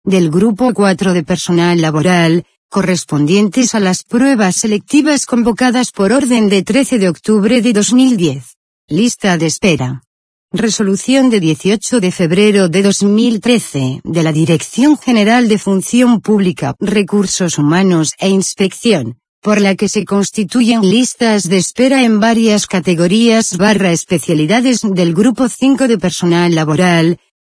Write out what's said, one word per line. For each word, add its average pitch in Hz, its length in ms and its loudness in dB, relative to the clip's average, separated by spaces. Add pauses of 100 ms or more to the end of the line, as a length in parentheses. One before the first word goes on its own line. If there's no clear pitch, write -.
del 180 280 0
Grupo 214 420 0
cuatro 190 400 0
de 175 80 0
personal 175 580 0
laboral, 165 640 0 (260)
correspondientes 185 1080 0
a 220 40 0
las 185 220 -2
pruebas 233 540 0
selectivas 220 720 -2
convocadas 240 640 0
por 196 200 -2
orden 240 380 2
de 196 140 0
trece - 340 0
de 190 100 0
octubre 214 540 0
de 240 100 0
dos 202 220 0
mil 254 240 4
diez. 139 380 -4 (320)
Lista 196 500 -2
de 156 80 -2
espera. 135 560 -2 (500)
Resolución 220 800 0
de 220 100 2
dieciocho 190 600 -2
de 185 120 0
febrero 196 560 2
de 170 140 0
dos 196 220 0
mil 214 380 2
trece 135 640 -2
de 165 200 -2
la 160 80 0
Dirección 165 640 2
General 233 500 2
de 208 120 2
Función 226 600 0
Pública, 185 600 -2
Recursos 202 800 -2
Humanos 165 580 0
e 190 120 -2
Inspección, 185 920 -2 (220)
por 208 200 0
la 196 140 2
que 202 120 -2
se 196 160 -4
constituyen 214 800 -2
listas 214 640 0
de 185 100 0
espera 262 460 0
en 220 160 2
varias 226 460 2
categorías 190 920 0
barra 196 340 2
especialidades 180 920 0
del 180 320 0
Grupo 220 360 0
cinco 269 380 0
de 226 120 0
personal 175 560 0
laboral, 165 640 0 (220)